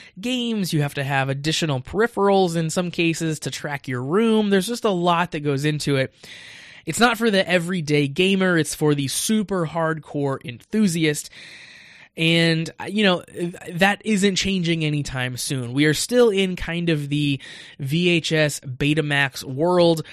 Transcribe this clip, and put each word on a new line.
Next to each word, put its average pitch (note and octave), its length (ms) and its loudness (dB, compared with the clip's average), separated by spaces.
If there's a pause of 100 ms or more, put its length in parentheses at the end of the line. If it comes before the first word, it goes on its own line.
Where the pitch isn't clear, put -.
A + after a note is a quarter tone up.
(180)
games. A3+ 540 -2
You D#3 100 2
have C#3+ 120 -4
to C#3 100 -4
have C3+ 240 -2
additional C#3+ 540 -2
peripherals G3 760 2
in D#3+ 140 -2
some F3+ 200 -2
cases E3 500 -2
to C#3 100 -8
track C#3+ 360 -10
your B2+ 160 -4
room. G#3+ 480 2
There's F#3+ 160 2
just A#3 180 -4
a A3+ 60 2
lot F3 420 0
that E3 80 -4
goes C#3+ 240 0
into D3+ 320 0
it. C3 180 -2 (720)
It's - 140 -6
not A#3 180 4
for A3+ 140 0
the F#3+ 180 2
everyday E3 600 0
gamer. F#3 500 2
It's D3+ 160 0
for D3+ 220 2
the C#3+ 100 -2
super F#3+ 640 -2
hardcore D3+ 760 -4
enthusiast. D#3+ 840 0 (840)
And, E3 520 2 (120)
uh, G#2+ 80 -8
you G#3 160 0
know, F3+ 180 2 (480)
that F#3+ 340 0
isn't G3+ 300 2
changing E3+ 500 0
anytime C3+ 520 -4
soon. B2 380 -6
We C#3+ 100 4
are D3+ 100 4
still A#3+ 360 4
in F#3+ 260 0
kind E3+ 340 -4
of D3 180 0
the C#3+ 320 0 (380)
V D#3 320 0
H E3 220 0
S D#3 280 2
Betamax C#3+ 840 -2
world E3 580 2 (100)